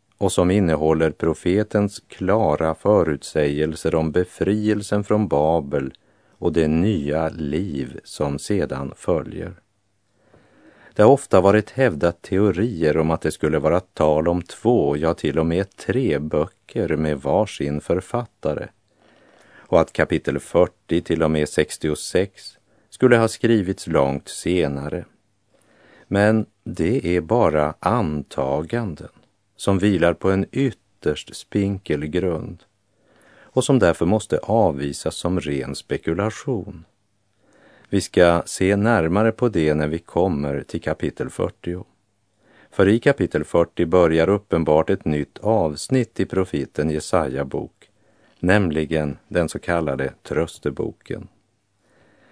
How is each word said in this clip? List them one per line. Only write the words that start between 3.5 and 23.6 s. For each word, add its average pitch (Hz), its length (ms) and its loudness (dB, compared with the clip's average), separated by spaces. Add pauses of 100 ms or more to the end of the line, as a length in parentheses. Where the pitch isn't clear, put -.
om 80 180 0
befrielsen 104 920 -2
från 107 240 0
Babel 71 640 0 (460)
och 85 140 -2
det 80 160 2
nya 80 600 0
liv 73 760 -6
som - 340 -6
sedan 69 580 -4
följer. 85 580 -4 (1400)
Det 104 80 2
har 110 80 8
ofta 104 300 4
varit 101 300 4
hävdat 87 520 0
teorier 92 760 0
om 80 140 2
att 80 100 0
det 78 120 -2
skulle 78 260 -2
vara 80 220 2
tal 78 480 0
om 87 140 0
två, 85 540 0
ja, 80 180 0
till 73 240 -2
och 82 80 2
med 87 300 -2
tre 98 420 -2
böcker 78 800 -4
med 76 240 -2
varsin 73 600 -2
författare, - 880 -6 (880)
och - 240 2
att 80 120 0
kapitel 73 460 -2
fyrtio 85 640 0
till 82 220 -2
och 78 80 2
med 76 180 0
sextiosex - 1080 -4 (320)
skulle 123 260 4
ha 113 120 4
skrivits 107 580 0